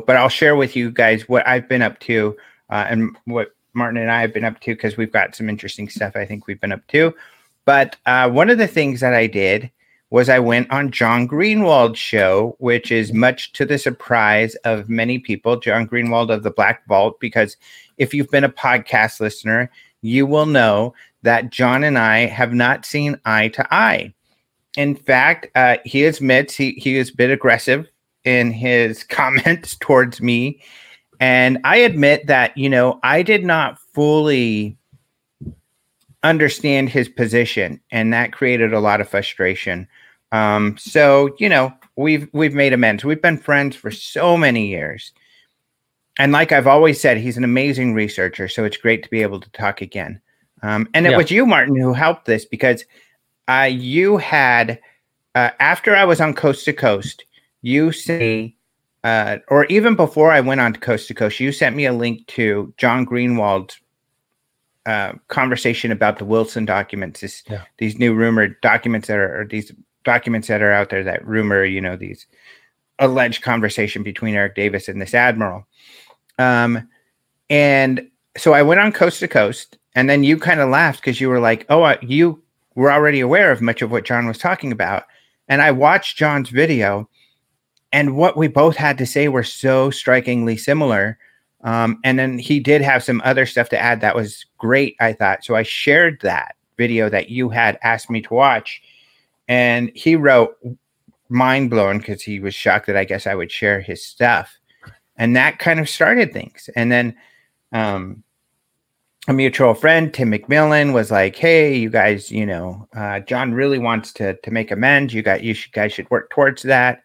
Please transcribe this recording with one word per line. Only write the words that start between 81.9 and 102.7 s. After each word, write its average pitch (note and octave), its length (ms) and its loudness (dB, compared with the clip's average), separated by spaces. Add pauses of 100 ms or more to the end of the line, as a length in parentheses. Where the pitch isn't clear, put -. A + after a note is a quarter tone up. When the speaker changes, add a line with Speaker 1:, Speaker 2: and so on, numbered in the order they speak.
Speaker 1:
you D#3 420 0 (320)
were C3+ 160 4
already D3 300 2
aware D#3+ 300 4
of A#2 100 -2
much A#2 200 -2
of A2+ 80 -2
what A#2 160 -4
John A#2+ 220 -2
was A2 100 -8
talking F3 340 -4
about." G2 340 -4 (420)
And C#3 140 2
I D3+ 100 6
watched D3+ 460 0
John's C#3+ 320 -2
video, A#2 600 0 (800)
and C#3 260 0
what E3+ 200 2
we D#3 100 2
both D3 280 4
had C#3+ 240 -2
to C3 60 -2
say D3 240 0
were B2+ 140 0
so C3 460 0
strikingly B2 680 0
similar. A#2 600 0 (460)
Um, A#2 400 -2
and C3 160 2
then C3 180 -2
he C#3+ 220 -2
did C#3+ 240 4
have C3 200 0
some A#2+ 220 -2
other C3 220 2
stuff A#2+ 220 -2
to - 100 -2
add A#2 220 0
that G#2 140 0
was G#2+ 300 -6 (140)
great, B2+ 400 0
I A2+ 140 0
thought. G2 300 -2
So A#2 120 -4
I A2 80 0
shared D#3 580 0
that E2+ 340 -4 (220)
video A2+ 320 0
that F#2+ 200 -2
you B2 200 -4
had A2+ 320 0
asked A#2 280 -2
me A2+ 120 -6
to - 120 -10
watch, B2 480 0 (640)
and A#2+ 480 2
he D#3+ 200 2
wrote, C3 420 4 (720)
"Mind B2+ 400 0
blown," G#2 320 0
'cause G2+ 200 -12
he G#2 200 -12
was G2 120 -8
shocked G#2 340 0